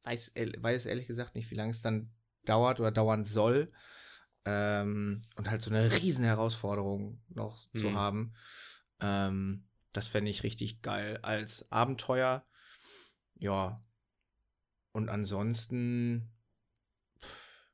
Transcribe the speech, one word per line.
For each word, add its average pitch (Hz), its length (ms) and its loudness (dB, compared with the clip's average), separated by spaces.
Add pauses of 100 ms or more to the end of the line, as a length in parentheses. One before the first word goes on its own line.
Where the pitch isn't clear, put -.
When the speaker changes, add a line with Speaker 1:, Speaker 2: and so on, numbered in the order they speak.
Speaker 1:
weiß, 120 240 -6
ehr-, 113 340 -6
weiß 117 240 0
ehrlich 123 220 -4
gesagt 120 260 -6
nicht, 113 160 -8
wie 123 60 -8
lange 110 160 -2
es 113 100 -8
dann 110 300 -2 (320)
dauert 120 340 4
oder 113 140 2
dauern 110 320 4
soll. 113 480 4 (720)
Ähm, 104 760 0 (120)
und 104 160 -4
halt 110 120 0
so 107 80 -4
eine 113 300 6
riesen 147 240 2
Herausforderung 104 1040 0
noch 107 300 -8 (160)
zu 107 160 0
Speaker 2:
Mhm. 101 60 0
Speaker 1:
haben. 104 380 -2 (680)
Ähm, 98 680 0 (260)
das 101 140 -2
fände 104 240 0
ich 104 120 -6
richtig 113 380 -4
geil 104 400 -4
als 107 500 -4
Abenteuer. 127 760 0 (880)
Ja. 98 500 -2 (1080)
Und 110 180 -2
ansonsten, 117 1200 -2 (920)
pff, - 540 -18